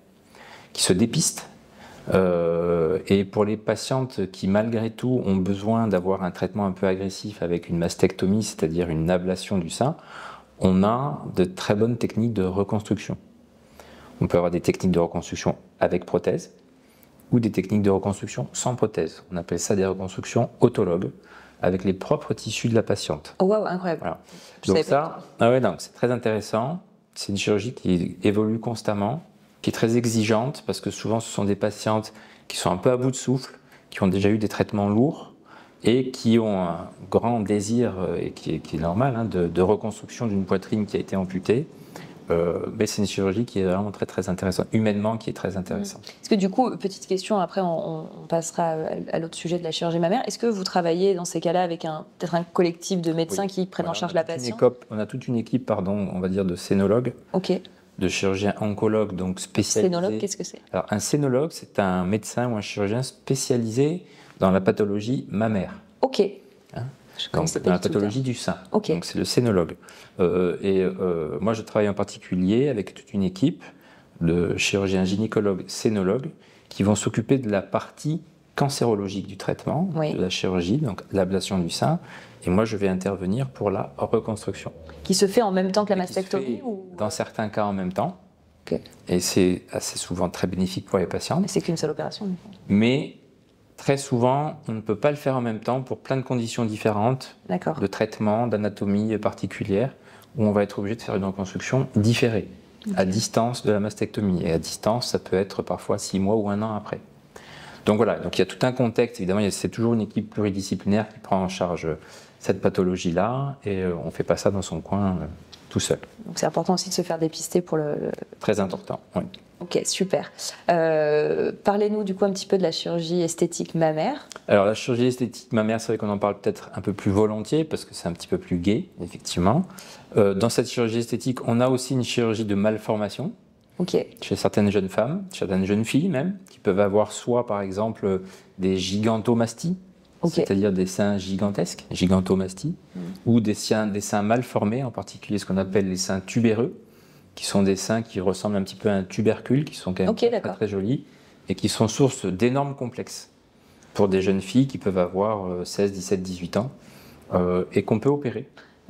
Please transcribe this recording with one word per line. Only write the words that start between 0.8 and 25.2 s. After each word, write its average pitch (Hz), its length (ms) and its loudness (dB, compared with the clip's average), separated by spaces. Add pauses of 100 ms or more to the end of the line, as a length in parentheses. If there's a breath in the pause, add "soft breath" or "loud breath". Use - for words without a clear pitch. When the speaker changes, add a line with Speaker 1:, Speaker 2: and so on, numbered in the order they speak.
Speaker 1:
se - 100 4
dépiste. 117 560 0 (680 loud breath)
Euh, 85 920 2
et 196 200 4
pour 107 200 2
les 107 120 -2
patientes 120 760 -2
qui - 160 -6
malgré 110 420 2
tout 123 340 -2
ont 98 120 2
besoin 98 520 2
d'avoir 95 360 0
un 87 80 -2
traitement 101 340 -2
un 95 60 0
peu 95 160 -2
agressif 95 560 -4
avec - 260 -2
une 85 80 -2
mastectomie, 92 640 0
c'est-à-dire 87 480 -2
une 80 220 0
ablation 92 480 0
du 82 100 -4
sein, 139 280 0 (640 loud breath)
on 95 240 6
a 127 400 0 (120)
de 92 80 4
très 92 320 0
bonnes 113 220 2
techniques 113 360 0
de 98 80 0
reconstruction. 98 760 -2 (1080 loud breath)
On 90 40 2
peut - 100 4
avoir 87 140 4
des 87 100 0
techniques 92 300 2
de 85 80 4
reconstruction - 560 0 (240)
avec 90 260 2
prothèse - 460 0 (800 soft breath)
ou 120 80 6
des 110 120 2
techniques 101 300 2
de 101 80 4
reconstruction 98 640 0
sans 123 220 -2
prothèse. - 560 -2
On 90 60 -4
appelle 85 220 -4
ça - 160 0
des 95 80 2
reconstructions 95 760 -2
autologues 98 500 4 (500 loud breath)
avec 92 240 0
les 95 100 2
propres - 420 -2
tissus - 340 -4
de 113 60 4
la 110 80 6
patiente. - 560 -4
Speaker 2:
Oh, 185 60 4
waouh, 208 200 2
incroyable. 180 360 -4
Speaker 1:
Voilà. - 180 -6 (420 loud breath)
Speaker 2:
Je - 60 -10
Speaker 1:
Donc 95 100 6
Speaker 2:
savais 156 120 2
pas 143 160 4
Speaker 1:
ça, - 180 -10 (160)